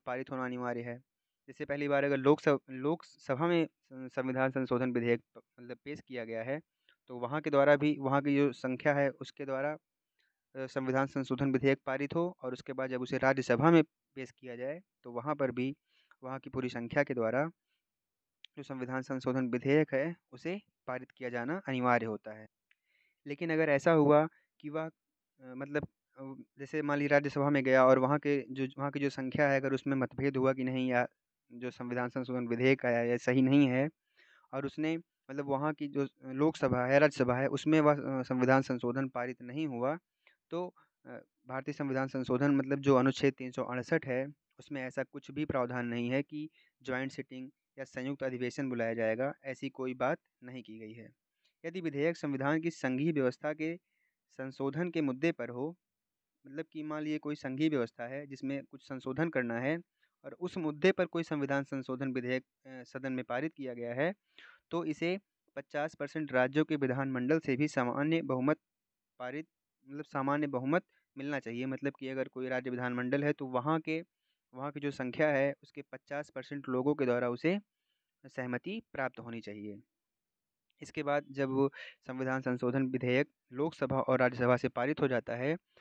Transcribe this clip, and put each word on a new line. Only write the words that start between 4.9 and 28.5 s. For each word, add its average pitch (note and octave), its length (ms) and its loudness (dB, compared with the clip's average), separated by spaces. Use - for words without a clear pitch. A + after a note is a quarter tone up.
विधेयक A#2+ 300 2
प-, A2+ 60 -20
मतलब B2 260 -14
पेश C#3+ 160 -12
किया A#2+ 240 -10
गया A2+ 180 -6
है, C#3 180 -6
तो B2+ 100 -12
वहाँ B2 240 -4
के D3+ 80 -4
द्वारा C#3+ 260 6
भी, D3 240 2
वहाँ C#3 220 2
की C#3+ 140 2
जो C#3+ 160 4
संख्या B2+ 420 -2
है C#3 160 2
उसके - 360 -10
द्वारा, C3+ 320 -4
अ, C3 100 -6
संविधान C3 420 0
संशोधन C3+ 440 0
विधेयक C3+ 340 4
पारित C#3 300 -4
हो F3 280 -2
और B2+ 100 -6
उसके C3 200 -10
बाद C3 160 -4
जब B2+ 120 -4
उसे B2+ 160 -2
राज्यसभा C3 540 4
में E3 120 10
पेश C3 160 -10
किया B2 240 -14
जाए, C#3 260 -6
तो B2 80 -12
वहाँ B2 240 -2
पर C3+ 160 2
भी B2+ 240 -2
वहाँ C3 160 -10
की C3+ 100 -14
पूरी B2+ 200 -4
संख्या B2 340 0
के C#3 100 -2
द्वारा B2 380 2
जो C#3+ 60 -14
संविधान C3 380 -6
संशोधन C3 460 -2
विधेयक C3+ 460 2
है, D3+ 220 -2
उसे E3 300 -8
पारित B2+ 240 -8
किया B2+ 180 -10
जाना B2 380 -4
अनिवार्य B2 380 4
होता G#2+ 280 -6
है। A2 140 -18
लेकिन D#3+ 260 -4
अगर D#3 160 4
ऐसा C#3+ 220 6
हुआ D3+ 360 8
कि D3+ 100 -12
वह, D#3 160 -6
अ, D#3+ 60 -12
मतलब, C#3 460 -6
अ, C3+ 240 -14
जैसे C#3 240 -6
मान D3 160 0
लीजिए C#3+ 100 2
राज्यसभा C#3+ 420 4
में C#3+ 140 4
गया C3 220 8
और C3 140 10
वहाँ C3+ 200 4
के C#3+ 320 0